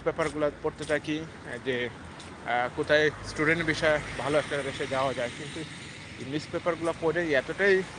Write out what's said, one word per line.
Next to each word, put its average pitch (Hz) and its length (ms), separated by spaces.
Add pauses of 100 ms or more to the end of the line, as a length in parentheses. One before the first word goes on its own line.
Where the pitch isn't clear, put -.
পেপারগুলো 151 460 (120)
পড়তে 156 220
থাকি, 151 400 (400)
যে, 123 240 (580)
আহ, 120 300
কোথায় 151 340 (160)
স্টুডেন্ট 160 380
বিষয়ে 156 340 (200)
ভালো 139 200
একটা 143 240
দেশে 135 240
যাওয়া 131 280
যায়, 120 240
কিন্তু 151 260 (640)
নিউজ 151 220
পেপারগুলো 165 480
পড়ে 160 340
এতটাই 190 480 (160)